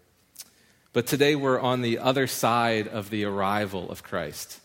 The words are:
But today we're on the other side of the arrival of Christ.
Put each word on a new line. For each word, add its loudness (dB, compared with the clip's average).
But 0
today 4
we're 2
on 0
the 0
other 2
side 2
of -8
the -2
arrival -2
of -12
Christ. -8